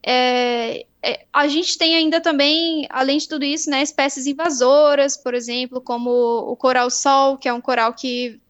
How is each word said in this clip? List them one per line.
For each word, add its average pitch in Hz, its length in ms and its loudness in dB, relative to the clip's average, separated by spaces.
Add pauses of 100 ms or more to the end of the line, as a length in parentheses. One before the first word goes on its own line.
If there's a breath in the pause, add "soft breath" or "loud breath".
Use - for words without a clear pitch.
É, 247 840 0 (180)
é, - 300 -4
a 285 160 2
gente 320 280 -2
tem 330 180 2
ainda 320 260 2
também, 320 680 0
além 269 280 0
de 311 100 -4
tudo 302 160 -4
isso, 294 260 -4
né, 269 120 0
espécies 277 440 -2
invasoras, 285 920 2
por 247 160 -6
exemplo, 247 480 -6
como 240 280 -4
o 240 460 0
coral-sol, 269 840 2
que 269 120 -4
é 240 40 -2
um 240 60 -4
coral 240 340 0
que 247 460 -6 (100)